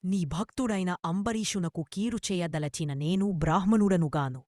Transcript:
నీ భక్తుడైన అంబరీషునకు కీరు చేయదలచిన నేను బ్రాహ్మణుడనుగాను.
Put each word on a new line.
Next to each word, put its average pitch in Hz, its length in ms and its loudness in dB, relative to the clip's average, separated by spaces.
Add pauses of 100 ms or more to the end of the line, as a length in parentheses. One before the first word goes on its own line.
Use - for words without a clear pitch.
నీ 185 200 0
భక్తుడైన 190 680 -2 (100)
అంబరీషునకు 196 880 -2
కీరు 220 260 -2 (120)
చేయదలచిన 156 640 -2
నేను 185 380 0
బ్రాహ్మణుడనుగాను. 165 1160 2